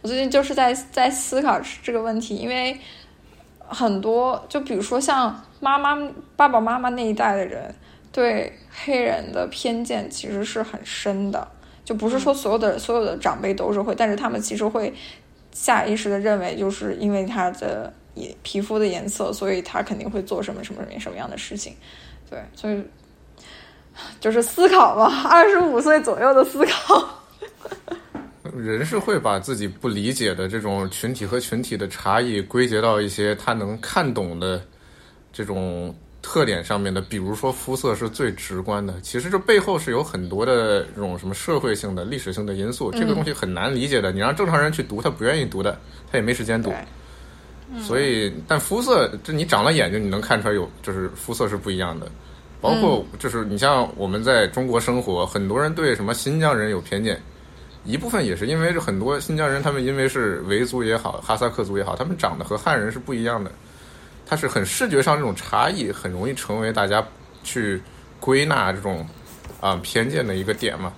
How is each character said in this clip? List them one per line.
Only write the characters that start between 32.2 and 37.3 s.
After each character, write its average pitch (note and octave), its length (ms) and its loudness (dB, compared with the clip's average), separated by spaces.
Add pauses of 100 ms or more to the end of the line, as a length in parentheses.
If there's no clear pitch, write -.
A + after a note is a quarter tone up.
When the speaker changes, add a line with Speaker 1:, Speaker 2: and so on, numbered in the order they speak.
Speaker 3:
异 A#2 200 0
归 B2 260 2
结 A2 140 2
到 A2 200 4
一 G#2 80 0
些 G#2 280 0
他 - 160 -2
能 G#2+ 280 -4
看 D3+ 320 0
懂 F2+ 280 -4
的 F#2 200 -2 (720)
这 A2 120 -6
种 F#2 500 -6 (260)
特 - 240 2
点 F2+ 200 0
上 G#2 160 0
面 G2 120 0
的， F#2+ 80 0
比 G2+ 160 -8
如 G2 180 -4